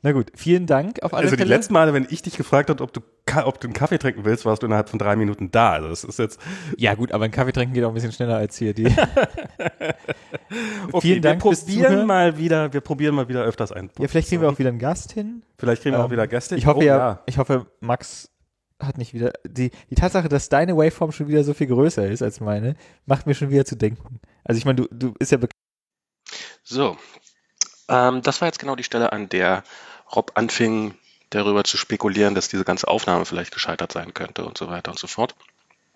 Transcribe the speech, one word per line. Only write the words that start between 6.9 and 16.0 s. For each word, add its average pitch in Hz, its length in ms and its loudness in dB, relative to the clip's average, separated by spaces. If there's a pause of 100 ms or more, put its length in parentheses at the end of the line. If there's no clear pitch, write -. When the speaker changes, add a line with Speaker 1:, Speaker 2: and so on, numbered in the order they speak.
Speaker 1:
gut, 117 180 -4
aber 107 120 0
einen 110 80 -4
Kaffee 131 200 -2
trinken 127 200 -2
geht 120 120 0
auch 117 40 0
ein 113 60 -4
bisschen 113 180 -4
schneller 117 240 -2
als 107 220 -4
hier 107 160 -2
die. 113 260 2
<laughs> 214 60 4 (1900)
Speaker 2:
Okay, 180 80 2
Speaker 1:
Vielen 175 220 4
Dank 156 200 4
Speaker 2:
wir 208 80 6
Speaker 1:
fürs 165 140 0
Speaker 2:
probieren 208 220 2
Speaker 1:
Zuhören. 269 200 4
Speaker 2:
mal 175 320 4
wieder, 156 340 0
wir 139 80 -2
probieren 147 340 0
mal 131 140 0
wieder 123 140 -2
öfters 113 300 -2
ein. 92 260 -12
Speaker 1:
Ja, 135 80 -2
vielleicht 160 220 0
kriegen 170 140 0
wir 151 60 4
auch 139 100 0
wieder 131 100 0
einen 120 100 -4
Gast 143 340 -4
hin. 226 300 -8 (160)
Speaker 2:
Vielleicht 120 240 0
kriegen 135 120 0
wir 120 60 2